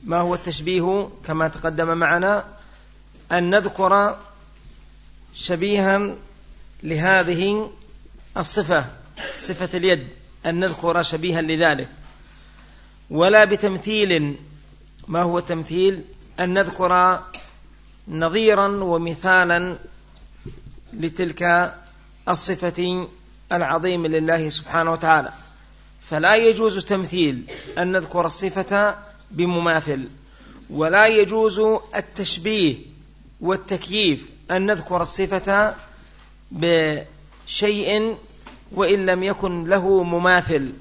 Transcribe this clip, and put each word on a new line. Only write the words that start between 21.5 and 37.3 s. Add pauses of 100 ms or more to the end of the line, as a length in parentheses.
الصفة (440)
العظيمة
لله
سبحانه
وتعالى، (720)
فلا
يجوز
التمثيل، (300)
أن
نذكر
الصفة (340)
بمماثل، (640)
ولا
يجوز (360)
التشبيه (640)
والتكييف، (300)
أن
نذكر
الصفة (760)
بشيء (560)